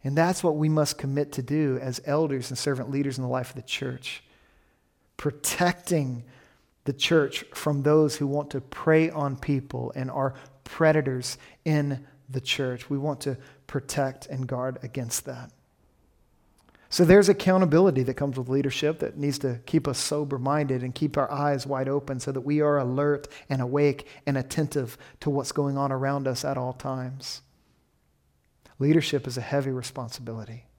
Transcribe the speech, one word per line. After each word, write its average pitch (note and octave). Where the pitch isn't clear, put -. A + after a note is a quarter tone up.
And C#3
that's F3
what D#3+
we D3+
must D#3
commit C#3
to C3+
do C3+
as B2+
elders C#3+
and B2
servant C3
leaders C#3
in C3
the B2
life B2+
of -
the B2
church, -
protecting D3
the C#3
church C#3+
from C#3+
those D3+
who C#3+
want C#3+
to C3+
prey D#3+
on C#3+
people C3
and C3
are C3+
predators C#3
in C#3+
the C3
church. B2+
We C#3
want D3
to C3
protect C3+
and C3
guard B2+
against A#2+
that. B2
So -
there's F#3+
accountability F#3
that B2
comes C#3
with B2+
leadership C#3
that -
needs C#3+
to B2
keep D#3
us C#3
sober-minded C#3
and B2+
keep -
our C#3
eyes C#3+
wide C3+
open C#3
so C#3
that C3
we D3
are D3
alert C#3+
and C3
awake C#3
and C#3
attentive C3
to D3+
what's C3+
going C#3
on C#3
around C3+
us C3
at C#3
all B2+
times. C3
Leadership C#3+
is B2+
a B2
heavy C#3
responsibility A#2